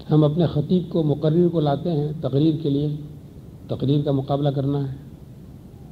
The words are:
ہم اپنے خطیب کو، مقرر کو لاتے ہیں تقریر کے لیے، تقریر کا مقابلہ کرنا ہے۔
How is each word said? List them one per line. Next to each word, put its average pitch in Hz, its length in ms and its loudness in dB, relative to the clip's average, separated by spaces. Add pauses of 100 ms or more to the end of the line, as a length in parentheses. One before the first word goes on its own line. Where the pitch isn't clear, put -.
(100)
ہم 151 140 6
اپنے 151 220 2
خطیب 165 460 0
کو، 170 100 2
مقرر 156 460 4
کو 165 120 2
لاتے 147 320 0
ہیں 147 160 0 (120)
تقریر 147 420 2
کے 143 80 0
لیے، 147 260 0 (720)
تقریر 131 340 2
کا 143 100 0
مقابلہ 139 360 0
کرنا 139 440 0
ہے۔ 135 40 -8 (960)